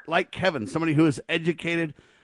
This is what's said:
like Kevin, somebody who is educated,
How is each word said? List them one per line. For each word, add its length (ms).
like 240
Kevin, 340
somebody 280
who 120
is 220
educated, 640